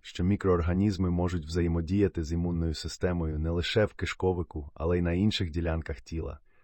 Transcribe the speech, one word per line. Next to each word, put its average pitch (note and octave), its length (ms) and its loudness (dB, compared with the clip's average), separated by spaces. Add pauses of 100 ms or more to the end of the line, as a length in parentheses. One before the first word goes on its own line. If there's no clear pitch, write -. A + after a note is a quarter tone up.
що - 220 -4
мікроорганізми F#2 880 2
можуть F2 360 0
взаємодіяти E2+ 800 0
з D2+ 80 -6
імунною E2 420 0
системою E2 640 -2
не D#2+ 120 -2
лише F2 340 2
в - 100 0
кишковику, F2 800 -2
але F2 240 2
й F2 40 2
на E2+ 100 2
інших F#2+ 380 2
ділянках D#2+ 500 -4
тіла, - 380 -8 (260)